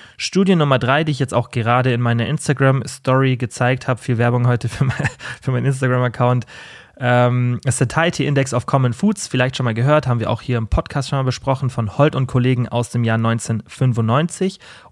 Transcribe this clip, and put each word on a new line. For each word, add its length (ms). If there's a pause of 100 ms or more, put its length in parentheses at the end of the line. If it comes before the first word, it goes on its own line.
(160)
Studie 400
Nummer 220
drei, 260
die 80
ich 60
jetzt 160
auch 160
gerade 420
in 80
meiner 260
Instagram-Story 1080
gezeigt 500
hab, 140
viel 160
Werbung 300
heute 240
für 140
mein, 240 (100)
<laughs> 240
für 80
meinen 160
Instagram-Account, 800 (500)
ähm, 720
Satiety 580
Index 300
of 120
Common 260
Foods, 340
vielleicht 300
schon 80
mal 100
gehört, 320
haben 140
wir 100
auch 100
hier 180
im 100
Podcast 400
schon 100
mal 60
besprochen, 460
von 280
Holt 160
und 120
Kollegen 420
aus 220
dem 140
Jahr 140
neunzehnhundertfünfundneunzig. 1400 (320)